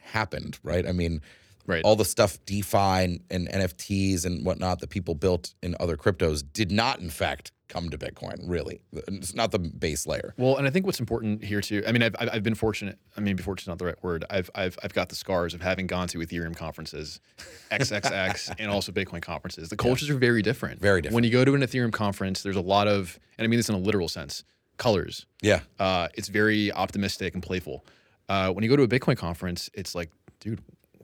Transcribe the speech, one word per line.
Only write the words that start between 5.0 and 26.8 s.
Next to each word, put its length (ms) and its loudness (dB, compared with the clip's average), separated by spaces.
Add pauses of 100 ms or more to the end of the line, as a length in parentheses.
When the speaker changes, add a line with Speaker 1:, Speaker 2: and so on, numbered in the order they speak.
Speaker 1:
built 460 0
in 200 -4
other 160 0
cryptos 440 2 (120)
did 180 -2
not, 280 2
in 100 -8
fact, 420 -4 (160)
come 220 -6
to 80 -8
Bitcoin, 400 -10 (100)
really. 320 -4 (140)
It's 420 -8
not 160 2
the 80 2
base 480 -2
layer. 300 -4
Speaker 2:
Well, 180 4
and 100 0
I 40 4
think 160 2
what's 160 -2
important 420 -2
here 160 -2
too, 260 -2
I 60 0
mean, 120 4
I've, 180 2
I've, 140 0
I've 80 0
been 120 2
fortunate, 420 -4 (200)
I 20 -8
mean, 180 0
fortunate 260 -6
is 40 -10
not 120 -8
the 80 -4
right 140 -6
word. 280 -2
I've, 260 -2
I've, 260 -2
I've 120 -8
got 160 0
the 60 -14
scars 380 0
of 80 -12
having 260 0
gone 200 0
to 120 -6
Ethereum 360 -6
conferences, 640 -10 (260)
Speaker 1:
<laughs> 260 -20
Speaker 2:
X 200 2
X 180 -2
X, 480 -2
and 140 -4
also 220 0
Bitcoin 280 -4
conferences. 460 -10
The 100 -8
Speaker 1:
Yeah. 60 -2
Speaker 2:
cultures 260 2
are 80 2
very 240 6
different. 380 -2
Speaker 1:
Very 220 6
different. 140 0
Speaker 2:
When 100 6
you 60 4
go 120 6
to 100 8
an 100 4
Ethereum 280 0
conference, 520 -2
there's 120 -2
a 60 2
lot 260 6
of, 320 0 (180)
and 60 -2
I 60 2
mean 100 6
this 80 0
in 80 2
a 40 0
literal 280 2
sense, 380 -8 (320)
colors. 480 0 (160)
Speaker 1:
Yeah. 180 6 (180)
Speaker 2:
Uh, 360 2
it's 160 -8
very 420 2
optimistic 640 -2